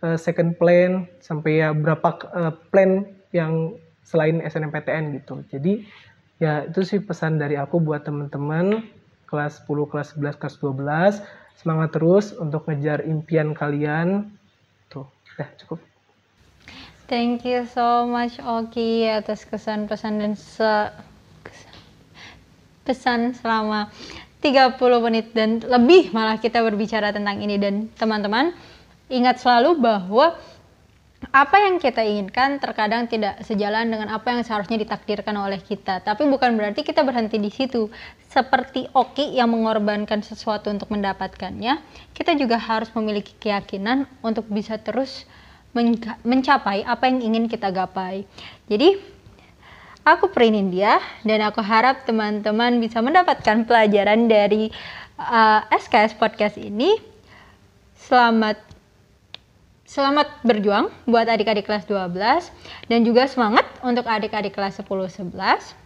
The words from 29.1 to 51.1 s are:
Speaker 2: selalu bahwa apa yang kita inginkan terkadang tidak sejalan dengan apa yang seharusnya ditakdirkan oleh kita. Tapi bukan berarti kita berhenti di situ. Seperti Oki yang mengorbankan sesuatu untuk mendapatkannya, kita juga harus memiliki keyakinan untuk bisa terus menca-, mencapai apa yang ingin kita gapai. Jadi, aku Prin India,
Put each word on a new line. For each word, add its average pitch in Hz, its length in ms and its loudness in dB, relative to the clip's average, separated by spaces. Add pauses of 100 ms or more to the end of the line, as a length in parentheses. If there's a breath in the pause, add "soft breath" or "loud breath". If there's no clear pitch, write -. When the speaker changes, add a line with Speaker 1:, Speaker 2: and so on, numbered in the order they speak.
Speaker 2:
selalu 269 400 4
bahwa 226 560 2 (960 loud breath)
apa 277 320 4
yang 370 160 2
kita 240 240 0
inginkan 220 560 -2
terkadang 226 480 -2
tidak 214 400 -4
sejalan 214 400 -2
dengan 214 240 -4
apa 220 240 -4
yang 240 80 -2
seharusnya 220 320 -4
ditakdirkan 214 640 -6
oleh 196 240 -6
kita. 196 400 -6
Tapi 214 240 0
bukan 247 320 2
berarti 208 240 -4
kita 311 240 0
berhenti 226 320 -2
di 208 80 -2
situ. 240 400 -4 (400 loud breath)
Seperti 254 640 -2
Oki 262 400 0
yang 233 220 2
mengorbankan 214 680 -2
sesuatu 208 480 -6
untuk 208 240 -6
mendapatkannya, 196 880 -4 (320 loud breath)
kita - 240 0
juga 233 240 2
harus 220 320 -4
memiliki 214 480 -4
keyakinan 208 720 -4 (100)
untuk 226 320 -4
bisa 208 240 -4
terus 220 480 -6 (480 soft breath)
menca-, 233 560 -2
mencapai 254 560 0
apa 247 240 -2
yang 254 160 0
ingin 226 240 0
kita 226 240 -4
gapai. 185 560 -6 (400 loud breath)
Jadi, 302 320 4 (1040 loud breath)
aku 339 300 6
Prin 226 240 4
India, 196 420 2 (240 loud breath)